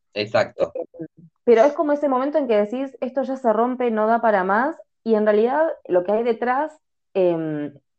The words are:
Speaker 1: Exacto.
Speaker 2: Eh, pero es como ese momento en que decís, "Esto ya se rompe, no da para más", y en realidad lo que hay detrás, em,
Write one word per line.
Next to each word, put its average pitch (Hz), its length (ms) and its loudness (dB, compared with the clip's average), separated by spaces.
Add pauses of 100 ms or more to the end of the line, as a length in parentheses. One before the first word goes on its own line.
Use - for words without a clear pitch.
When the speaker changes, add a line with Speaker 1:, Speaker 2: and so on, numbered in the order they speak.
(140)
Speaker 1:
Exacto. - 600 -2
Speaker 2:
Eh, - 60 -8 (640)
pero 226 200 6
es 285 100 2
como 302 180 -2
ese 294 160 0
momento 269 300 0
en 277 100 -2
que 226 80 2
decís, 247 440 -2
"Esto 262 220 -6
ya 262 140 -6
se 240 160 0
rompe, 247 380 0
no 214 160 0
da 233 140 2
para 208 240 2
más", 226 320 0 (280)
y 226 100 2
en 214 120 2
realidad 240 420 2 (180)
lo 175 180 0
que 196 80 -2
hay 220 120 0
detrás, 247 540 -2 (360)
em, 160 600 -2 (240)